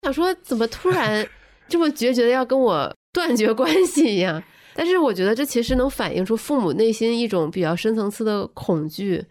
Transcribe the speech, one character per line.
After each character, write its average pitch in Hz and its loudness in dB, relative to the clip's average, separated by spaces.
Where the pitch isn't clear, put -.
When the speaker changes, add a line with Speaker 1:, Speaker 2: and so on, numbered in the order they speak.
Speaker 1:
想 269 -2
说 349 0
怎 - -4
么 226 0
突 359 -4
然 214 0
Speaker 2:
<laughs> - -20
Speaker 1:
这 339 0
么 320 2
决 254 0
绝 240 4
地 233 4
要 254 2
跟 262 2
我 170 2
断 349 0
绝 214 2
关 285 0
系 285 2
一 175 2
样。 175 -2
但 320 -2
是 359 2
我 277 2
觉 185 -2
得 214 2
这 254 -2
其 240 -2
实 254 -2
能 254 2
反 196 -4
映 185 -2
出 220 0
父 277 -2
母 175 0
内 220 2
心 226 0
一 233 -2
种 170 0
比 185 -6
较 170 0
深 220 -2
层 208 -2
次 226 -6
的 208 -2
恐 156 -4
惧， 185 -4